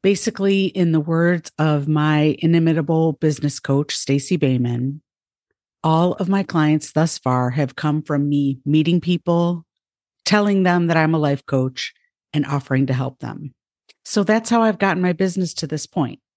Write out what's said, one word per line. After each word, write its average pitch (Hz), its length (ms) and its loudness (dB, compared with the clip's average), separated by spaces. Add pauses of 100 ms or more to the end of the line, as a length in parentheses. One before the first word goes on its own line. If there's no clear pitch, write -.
Basically, 196 640 0
in 170 240 0
the 160 80 2
words 165 580 0
of 151 300 2
my 151 500 2
inimitable 160 760 2
business 151 460 -2
coach, 139 360 -2
Stacey 143 420 -2
Bayman, 127 640 -2 (800)
"All 165 300 2
of 185 160 -4
my 196 140 0
clients 151 480 0
thus 160 260 0
far 127 320 0
have 135 260 -4
come 151 280 -2
from 143 260 -2
me 139 360 0
meeting 156 360 2
people, 170 640 0 (600)
telling 208 360 2
them 175 260 2
that 165 100 2
I'm 160 180 2
a 156 40 2
life 143 280 0
coach, 131 440 -2 (400)
and 147 140 0
offering 135 400 0
to 131 80 -2
help 127 240 -4
them." 123 380 -12 (500)
So 202 180 0
that's 226 280 0
how 233 100 2
I've 220 160 2
gotten 185 240 0
my 180 120 2
business 180 420 -4
to - 100 -8
this 147 220 -8
point. 123 320 -4 (180)